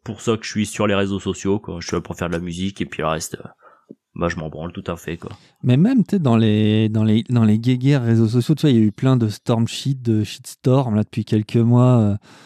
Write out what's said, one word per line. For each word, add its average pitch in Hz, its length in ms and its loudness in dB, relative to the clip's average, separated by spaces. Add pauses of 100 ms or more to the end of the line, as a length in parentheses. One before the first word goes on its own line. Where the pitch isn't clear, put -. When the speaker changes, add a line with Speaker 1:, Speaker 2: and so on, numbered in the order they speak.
Speaker 1:
pour - 180 -12
ça 113 160 0
que 110 60 -16
je - 60 -12
suis 107 160 -2
sur 104 220 -2
les 101 80 0
réseaux 98 240 -2
sociaux, 95 400 -4
quoi. 87 200 -12
Je 82 80 -12
suis - 80 -4
là 85 60 -2
pour 85 140 -12
faire 87 120 -4
de 85 60 -4
la 85 60 -4
musique 90 420 -8
et - 40 -6
puis - 180 -10
le 78 40 -2
reste, 78 320 -6
euh, - 80 -20 (680)
bah, 85 140 -4
je 82 80 -8
m'en 78 120 -8
branle 80 240 -12
tout 98 140 -12
à 87 80 -6
fait, 82 220 -10
quoi. - 140 -14 (320)
Speaker 2:
Mais 123 140 2
même, 220 260 4
tu - 120 -2
sais, 196 40 0
dans 120 180 2
les, 107 520 2
dans 107 140 0
les, 110 260 2
dans 120 140 2
les 107 160 4
guéguerres 127 440 0
réseaux 113 240 4
sociaux, 123 280 0
tu - 60 -4
vois, 151 100 4
il 117 60 4
y 110 40 6
a - 40 4
eu 104 60 2
plein 131 260 0
de 113 120 2
storm 113 380 -2
shit, 135 340 -6
de 110 220 0
shitstorm, 127 720 -2
là, 107 80 2
depuis 107 220 -6
quelques 110 320 -2
mois, 120 420 4
euh, 104 160 2 (300)